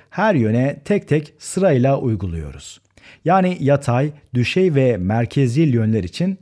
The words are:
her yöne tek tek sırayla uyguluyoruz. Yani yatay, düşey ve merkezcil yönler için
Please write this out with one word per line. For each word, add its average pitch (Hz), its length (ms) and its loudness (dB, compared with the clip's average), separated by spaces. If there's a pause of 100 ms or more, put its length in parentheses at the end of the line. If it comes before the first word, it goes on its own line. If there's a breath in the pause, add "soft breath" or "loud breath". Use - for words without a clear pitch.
(100)
her 208 240 0
yöne 123 500 0
tek - 240 -2
tek 147 300 -2
sırayla 139 600 0
uyguluyoruz. 82 840 -6 (440 loud breath)
Yani 180 360 2
yatay, 139 500 0 (240 loud breath)
düşey 156 400 2
ve 131 220 2
merkezcil 120 800 0
yönler 110 300 0
için 185 380 -4